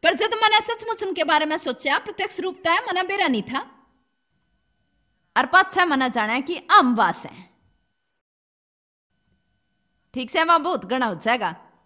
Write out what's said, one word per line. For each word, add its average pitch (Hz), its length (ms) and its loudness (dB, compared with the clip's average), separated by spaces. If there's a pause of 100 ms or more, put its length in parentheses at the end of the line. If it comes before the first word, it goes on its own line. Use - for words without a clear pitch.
पर 330 120 4
जब - 120 0
मैंने 427 340 2
सचमुच 440 440 -6
उनके 359 200 -2
बारे 311 220 2
में 302 100 -2
सोचा, 285 420 -2
प्रत्यक्ष 370 420 -8
रूप 370 240 -6
तय 339 160 2
मना 381 220 -4
बेरा 381 240 -2
नहीं 240 160 0
था। - 440 -10 (1500)
और 269 100 2
पाछा 370 380 4
मना 269 240 0
जाना 226 320 -2
कि 320 300 -8
आम 254 240 6
वास 196 320 0
है। - 240 -18 (2750)
ठीक 233 160 -8
से, 330 140 0
वहां 330 180 4
बहुत 320 220 -4
गणा 247 220 -2
हो 208 80 -2
जाएगा। 196 420 -2 (300)